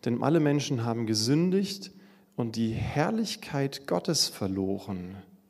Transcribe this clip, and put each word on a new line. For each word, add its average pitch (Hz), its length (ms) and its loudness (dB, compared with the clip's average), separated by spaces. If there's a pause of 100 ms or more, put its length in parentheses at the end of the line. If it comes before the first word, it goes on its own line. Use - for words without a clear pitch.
Denn 117 180 0
alle 147 160 6
Menschen 143 460 2
haben 117 220 0
gesündigt 156 840 2 (440)
und 113 200 -2
die 113 160 2
Herrlichkeit 143 1120 -2
Gottes 180 420 0
verloren. 95 880 -4 (340)